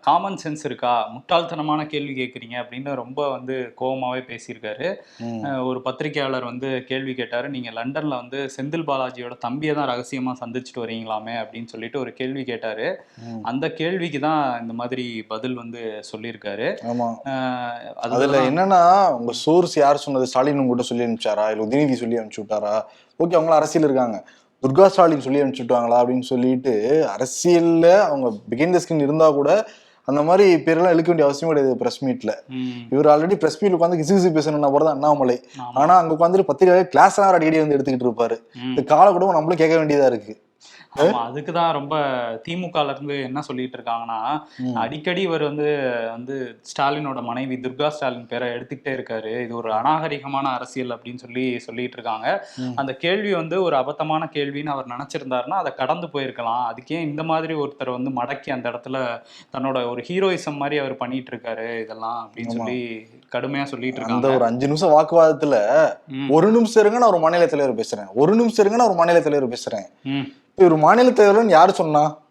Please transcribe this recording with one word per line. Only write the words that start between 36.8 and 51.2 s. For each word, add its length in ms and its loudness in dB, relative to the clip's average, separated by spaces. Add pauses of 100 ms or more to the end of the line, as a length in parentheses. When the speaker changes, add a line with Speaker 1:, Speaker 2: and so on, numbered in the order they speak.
Speaker 2:
கிளாஸ் 260 6
எல்லாம் 160 4
அவர் 80 4
அடிக்கடி 260 2
வந்து 100 2
எடுத்துக்கிட்டு 320 0
இருப்பாரு. 300 -2 (140)
Speaker 1:
ம். 220 -6
Speaker 2:
இந்த 200 2
காலகட்டம் 360 6
நம்மளும் 240 0
கேட்க 220 4
வேண்டியதா 280 2
இருக்கு. 380 -2 (520)
Speaker 1:
ஆமா, 160 4
அதுக்கு 400 -6
தான் 220 0
ரொம்ப 300 -4 (400)
தி 120 -8
மு 140 -6
கல 220 -2
இருந்து 320 -8
என்ன 180 -8
சொல்லிட்டு 360 -8
இருக்காங்கன்னா, 640 -6 (160)
Speaker 2:
ம். 180 -6
Speaker 1:
அடிக்கடி 460 -4
இவர் 220 -2
வந்து, 500 -2 (180)
வந்து 500 -12
ஸ்டாலினோட 600 -4
மனைவி 340 -6
துர்கா 320 -6
ஸ்டாலின் 400 -6
பேரை 220 -6
எடுத்துக்கிட்டே 380 -10
இருக்காரு, 560 -8
இது 120 -10
ஒரு 160 -6
அநாகரிகமான 680 -2
அரசியல் 480 -6
அப்படின்னு 280 -12
சொல்லி 420 -6